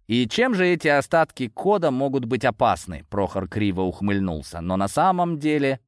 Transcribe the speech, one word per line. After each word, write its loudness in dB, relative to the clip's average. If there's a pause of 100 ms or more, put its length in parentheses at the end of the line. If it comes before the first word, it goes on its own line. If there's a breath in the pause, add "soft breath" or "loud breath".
«И 0
чем 0
же 2
эти 2
остатки 2
кода 0
могут 0
быть -2
опасны?» 0
Прохор -2
криво -2
ухмыльнулся. -2
Но -2
на 0
самом 0
деле 0